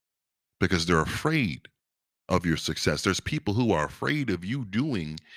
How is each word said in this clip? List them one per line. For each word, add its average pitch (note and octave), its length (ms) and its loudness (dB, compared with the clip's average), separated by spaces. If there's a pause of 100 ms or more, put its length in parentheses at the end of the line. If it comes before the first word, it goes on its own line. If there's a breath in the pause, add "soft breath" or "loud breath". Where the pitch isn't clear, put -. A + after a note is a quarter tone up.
(600)
because F2 260 2
they're E2+ 140 6
afraid G#2+ 680 0 (600)
of F2 180 2
your D#2+ 100 4
success. D#2+ 460 -2
There's F#2+ 180 2
people B2+ 340 -4
who A#2 180 2
are D2+ 140 2
afraid C3 440 -2
of F2 140 -2
you B2 220 -4
doing F#2+ 520 -2 (180 loud breath)